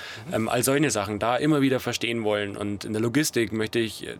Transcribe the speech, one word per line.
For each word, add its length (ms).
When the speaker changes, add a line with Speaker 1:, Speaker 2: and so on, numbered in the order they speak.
Speaker 1:
Mhm. 60
Speaker 2:
Ähm, 140
all 140
solche 300
Sachen, 260
da 180
immer 240
wieder 200
verstehen 420
wollen. 340
Und 280
in 80
der 100
Logistik 500
möchte 280
ich, 260